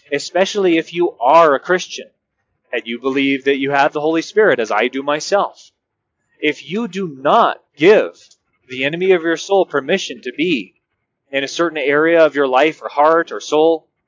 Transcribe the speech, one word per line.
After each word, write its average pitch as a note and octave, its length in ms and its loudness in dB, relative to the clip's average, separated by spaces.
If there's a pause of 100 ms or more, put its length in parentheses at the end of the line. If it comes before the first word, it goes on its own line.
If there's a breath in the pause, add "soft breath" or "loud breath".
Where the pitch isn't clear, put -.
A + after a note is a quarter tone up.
(100)
Especially F3+ 680 0
if D#3+ 140 -6
you E3+ 280 -2
are D3+ 340 6
a C3 60 -2
Christian, - 500 -6 (600)
and A#2+ 140 -4
you A#2 120 -6
believe C3+ 460 -2
that C#3 140 0
you C3+ 120 -4
have C#3+ 220 2
the D3+ 80 -6
Holy D#3+ 220 0
Spirit, F3+ 360 2
as A2 120 -4
I G#2+ 180 0
do C3 140 -6
myself. D3+ 680 -4 (720)
If D3 280 -4
you G#3+ 200 -6
do F#3 200 -8
not D3 540 0 (140)
give D3 400 4 (520)
the B2+ 160 -8
enemy E3+ 280 0
of F3 100 2
your E3 140 -2
soul F#3 300 0
permission C#3+ 560 -4
to B2 140 -10
be C#3+ 380 -4 (560)
in C#3 140 -4
a C3+ 40 -8
certain E3 300 -4
area D3+ 460 2
of D3 100 2
your C#3 140 0
life C#3 340 0
or G#2+ 60 -12
heart D#3+ 440 2
or G#2+ 80 -10
soul, D#3+ 480 0 (200)